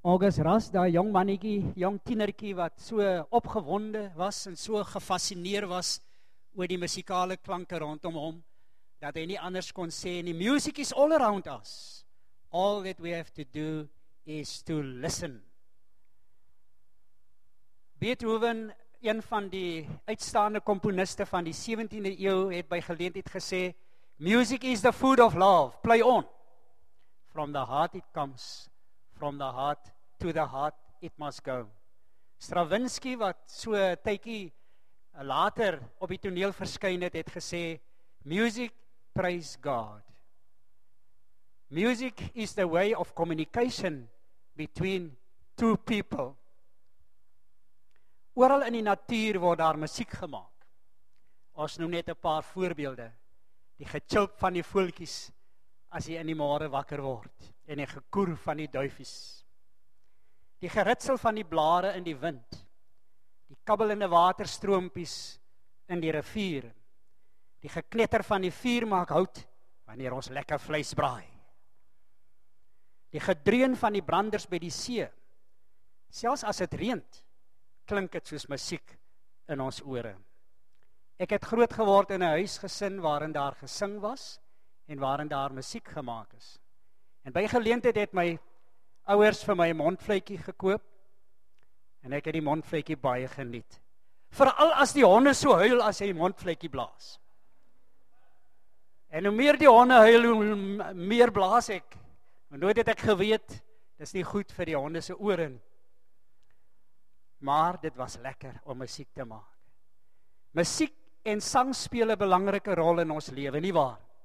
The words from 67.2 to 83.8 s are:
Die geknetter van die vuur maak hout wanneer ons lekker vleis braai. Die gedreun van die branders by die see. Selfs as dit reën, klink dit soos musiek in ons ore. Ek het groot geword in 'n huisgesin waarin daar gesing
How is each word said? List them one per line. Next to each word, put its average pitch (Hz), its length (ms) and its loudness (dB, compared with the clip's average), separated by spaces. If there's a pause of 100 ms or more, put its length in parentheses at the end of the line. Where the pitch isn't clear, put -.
Die 143 60 -12
geknetter 214 540 0
van 196 200 0
die 180 120 0
vuur 240 320 0
maak 180 220 2
hout 175 380 2 (400)
wanneer 123 260 -6
ons 131 160 -6
lekker 139 300 -4
vleis 156 360 -4
braai. 135 300 0 (1900)
Die 151 100 -6
gedreun 240 560 4
van 214 160 2
die 202 100 0
branders 196 440 0
by 175 120 -4
die 165 120 -6
see. 220 380 -4 (1000)
Selfs 247 340 0
as 214 140 -2
dit 180 160 -2
reën, 185 280 -2 (840)
klink 196 300 0
dit - 160 -8
soos - 180 -10
musiek - 460 -8 (560)
in 135 100 -4
ons 131 240 -6
ore. 117 300 -6 (1080)
Ek 185 140 -2
het - 120 -2
groot 233 240 6
geword 196 380 6
in 185 120 0
'n 160 160 4
huisgesin 196 640 -4
waarin 151 320 0
daar 139 220 -2
gesing 202 460 -6